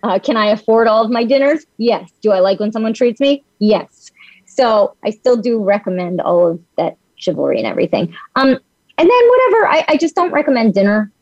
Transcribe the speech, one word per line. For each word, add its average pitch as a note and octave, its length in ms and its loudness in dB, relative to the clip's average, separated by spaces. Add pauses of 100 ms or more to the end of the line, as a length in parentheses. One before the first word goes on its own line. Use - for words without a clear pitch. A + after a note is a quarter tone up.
Uh, F#3+ 160 -2
can A#3 180 -4
I G#3 100 0
afford A3+ 400 0
all A3 160 2
of A3 80 -2
my A#3 140 -2
dinners? C#4 400 0 (120)
Yes. A3 340 -2 (100)
Do G#3+ 100 0
I F#3+ 80 2
like F#3+ 200 0
when G#3 120 -4
someone A3 220 -4
treats A#3+ 260 -2
me? C#4 240 0 (160)
Yes. - 500 -2 (360)
So A3 580 0
I G#3+ 80 -2
still B3 260 0
do A3+ 260 -2
recommend F#3 580 -2
all F3 260 2
of E3+ 120 -4 (180)
that - 180 -4 (220)
chivalry C#3+ 400 -4
and A2+ 100 -4
everything. E3 460 -4 (220)
Um, C4+ 140 2 (500)
and E4+ 100 4
then A#4+ 200 4
whatever, B4 380 4
I, - 220 0
I D#4 80 2
just D#4+ 180 -2
don't F4+ 160 0
recommend A#3+ 420 0
dinner. G3+ 380 0 (100)